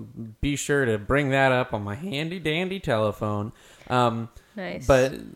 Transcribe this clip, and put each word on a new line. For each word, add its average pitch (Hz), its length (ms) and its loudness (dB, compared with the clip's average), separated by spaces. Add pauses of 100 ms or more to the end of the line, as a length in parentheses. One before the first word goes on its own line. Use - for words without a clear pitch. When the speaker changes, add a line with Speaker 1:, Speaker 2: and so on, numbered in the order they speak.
(420)
Speaker 1:
be 143 160 0
sure 143 260 0
to 110 140 2
bring 131 320 0
that 135 240 4
up 127 200 0
on 110 100 -2
my 101 120 -4
handy 165 440 -6
dandy 180 420 -2
telephone. 107 720 -2 (360)
Um, 117 380 2 (300)
Speaker 2:
Nice. 180 280 -10
Speaker 1:
but, 135 280 6 (220)